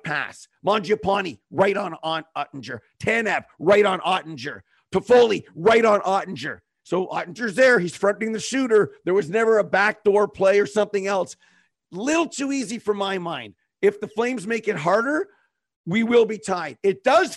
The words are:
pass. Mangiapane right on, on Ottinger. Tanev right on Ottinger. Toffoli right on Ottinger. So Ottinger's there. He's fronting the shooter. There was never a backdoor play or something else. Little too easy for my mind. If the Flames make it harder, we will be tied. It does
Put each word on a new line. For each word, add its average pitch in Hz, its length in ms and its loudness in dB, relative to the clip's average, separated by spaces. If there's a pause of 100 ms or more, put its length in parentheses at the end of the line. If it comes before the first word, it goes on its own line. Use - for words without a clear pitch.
pass. 139 460 -8 (160)
Mangiapane 196 760 -2 (120)
right 196 260 -2
on, 185 260 -8
on 160 220 -6 (100)
Ottinger. 131 440 -12 (240)
Tanev 214 420 -2 (140)
right 202 260 4
on 185 160 0
Ottinger. 151 600 -6 (320)
Toffoli 220 520 4 (100)
right 226 300 4
on 208 160 4
Ottinger. 165 600 -4 (240)
So 180 240 -4
Ottinger's 175 460 -8
there. 247 240 6
He's 175 160 -2
fronting 208 380 -2
the 214 80 -6
shooter. 220 520 2 (120)
There 170 80 0
was 190 160 0
never 220 300 2
a 196 60 2
backdoor 202 640 2
play 196 300 2
or 202 60 4
something 202 420 -2
else. 196 300 -4 (560)
Little 285 360 -2
too 277 220 -6
easy 240 280 -6
for 208 160 -2
my 196 240 -4
mind. 143 380 -10 (260)
If 202 180 2
the 208 80 -8
Flames 233 380 -4
make 226 220 -4
it 202 80 -2
harder, 240 520 0 (560)
we 196 180 0
will 233 220 4
be 214 140 -4
tied. 165 440 -6
It 196 220 0
does 311 320 2